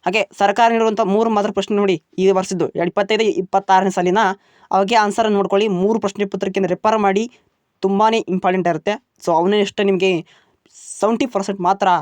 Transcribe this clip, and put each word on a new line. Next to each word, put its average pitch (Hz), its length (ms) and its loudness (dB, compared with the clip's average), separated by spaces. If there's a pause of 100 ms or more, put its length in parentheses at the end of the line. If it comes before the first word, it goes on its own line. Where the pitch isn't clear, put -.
ಹಾಗೆ 196 220 -2 (100)
ಸರ್ಕಾರ 208 340 2
ನೀಡುವಂಥ 226 280 0
ಮೂರು 220 300 0
ಮಾತ್ರ 208 200 0
ಪ್ರಶ್ನೆ 202 260 -2
ನೋಡಿ, 196 260 0 (160)
ಈ 185 120 4
ವರ್ಷದ್ದು 185 380 -2
ಇಪ್ಪತ್ತೈದು 196 560 -2
ಇಪ್ಪತ್ತಾರನೇ 190 680 0
ಸಾಲಿನ, 180 280 0 (540)
ಅವಾಗೆ 196 220 2
ಆನ್ಸರ್ 214 360 2
ನೋಡ್ಕೊಳ್ಳಿ. 196 380 2
ಮೂರು 202 320 0
ಪ್ರಶ್ನೆ 202 240 -4
ಪತ್ರಿಕೆಯನ್ನು 196 440 -4
ರೆಫರ್ 220 300 0
ಮಾಡಿ, 202 340 -2 (480)
ತುಂಬಾ 196 300 2 (180)
ಇಂಪಾರ್ಟೆಂಟ್ 185 400 -2
ಇರುತ್ತೆ. 175 360 -4 (220)
So 175 60 0
ಅವನೇ 185 280 2
ಎಷ್ಟು 208 220 -4
ನಿಮಗೆ 185 440 0 (760)
ಸೆವೆಂಟಿ 233 260 -2
ಪರ್ಸೆಂಟ್ 196 340 -6
ಮಾತ್ರ 190 280 0 (140)